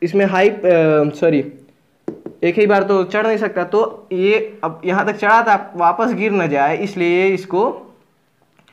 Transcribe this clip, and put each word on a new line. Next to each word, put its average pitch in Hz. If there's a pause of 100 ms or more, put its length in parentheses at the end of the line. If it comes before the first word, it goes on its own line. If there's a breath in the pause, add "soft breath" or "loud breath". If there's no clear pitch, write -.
इसमें 196
हाई, 190
अ, 208 (540)
sorry, 160 (1000)
एक 170
ही 208
बार 202
तो 190
चढ़ 214
नहीं 220
सकता, 190
तो -
ये 208
अब 160
यहाँ 185
तक 214
चढ़ा 226
था 202
वापस 226
गिर 202
ना 185
जाए, 143
इसलिए 185
इसको 190 (1040 soft breath)